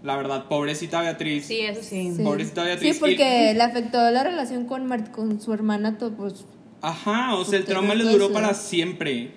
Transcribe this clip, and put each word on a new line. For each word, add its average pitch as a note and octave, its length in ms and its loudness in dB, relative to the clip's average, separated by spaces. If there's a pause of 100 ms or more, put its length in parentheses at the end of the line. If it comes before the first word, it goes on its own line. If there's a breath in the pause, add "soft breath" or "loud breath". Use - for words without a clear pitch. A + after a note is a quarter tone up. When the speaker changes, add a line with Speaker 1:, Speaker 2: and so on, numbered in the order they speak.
Speaker 1:
La C#3 140 -2
verdad, C#3 300 -4
pobrecita D#3 540 -2
Beatriz. D#3 440 -4
Speaker 2:
Sí, A3 160 -4
eso G#3+ 200 -4
sí. F#3 340 -4
Speaker 3:
Sí. E3+ 80 -2
Speaker 1:
Pobrecita E3+ 400 -2
Beatriz. F3 320 2
Speaker 3:
Sí, - 40 -8
porque B3+ 520 4
Speaker 1:
Y A3 60 2
Speaker 3:
le A#3 60 6
afectó A#3+ 480 2
la B3 120 4
relación C4 420 -2
con C4 200 -6
Mart-, A#3 260 -4
con G#3+ 300 -2
su A3+ 120 -4
hermana, G#3+ 440 0
todo, A#3 140 -4
pues. G3+ 340 -8 (360)
Speaker 1:
Ajá, G#3+ 540 -2
o F#3 80 0
sea, G3 140 0
el F#3+ 60 2
Speaker 3:
Porque G3 100 -2
Speaker 1:
trauma G3+ 220 2
le A3+ 80 4
Speaker 3:
todo A3+ 100 4
Speaker 1:
duró G3+ 120 8
Speaker 3:
eso G3+ 80 0
Speaker 1:
para G#3 200 2
siempre. E3 840 -2